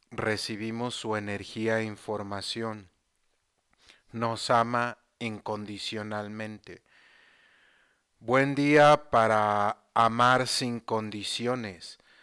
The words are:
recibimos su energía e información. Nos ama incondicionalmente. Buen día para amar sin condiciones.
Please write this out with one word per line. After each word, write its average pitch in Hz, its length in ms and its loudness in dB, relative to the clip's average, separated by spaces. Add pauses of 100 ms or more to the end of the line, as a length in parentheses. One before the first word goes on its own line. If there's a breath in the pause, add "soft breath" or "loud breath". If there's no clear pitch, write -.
(100)
recibimos 110 840 -4
su 107 200 -4
energía 107 640 -2
e 113 40 -4
información. 104 1040 -8 (1200 soft breath)
Nos 117 380 -4
ama 120 480 2 (200)
incondicionalmente. 107 1600 -8 (1400 soft breath)
Buen 135 360 2
día 147 560 6
para 107 640 2 (160)
amar 120 540 4
sin 120 340 -4
condiciones. 107 1160 -6 (240 soft breath)